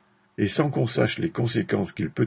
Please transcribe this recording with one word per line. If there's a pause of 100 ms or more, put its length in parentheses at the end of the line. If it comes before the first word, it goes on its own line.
(380)
et
sans
qu'on
sache
les
conséquences
qu'il
peut